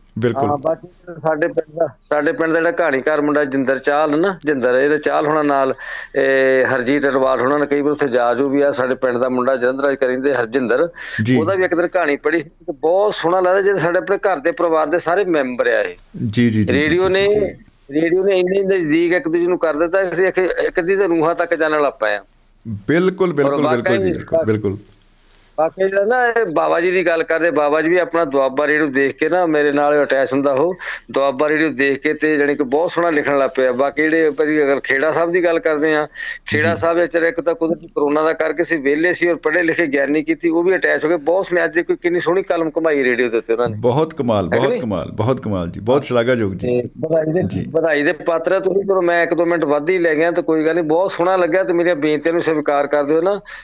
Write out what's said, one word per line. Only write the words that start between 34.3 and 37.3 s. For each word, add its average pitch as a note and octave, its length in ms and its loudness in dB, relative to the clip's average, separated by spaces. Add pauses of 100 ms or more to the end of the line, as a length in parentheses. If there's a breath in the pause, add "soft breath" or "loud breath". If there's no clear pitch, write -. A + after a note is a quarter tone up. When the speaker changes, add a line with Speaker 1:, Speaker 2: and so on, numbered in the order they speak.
Speaker 2:
ਭਾਜੀ D3+ 320 0
ਅਗਰ C#3 180 2
ਖੇੜਾ C3+ 320 0
ਸਾਹਿਬ E3+ 200 0
ਦੀ F3 120 0
ਗੱਲ E3+ 140 2
ਕਰਦੇ D#3 360 0
ਆ, D3+ 140 0 (380 loud breath)
ਖੇੜਾ D#3+ 280 0
Speaker 1:
ਜੀ। - 60 -6
Speaker 2:
ਸਾਹਿਬ E3 180 0
ਵਿੱਚ E3+ 160 0
ਇੱਕ E3 260 0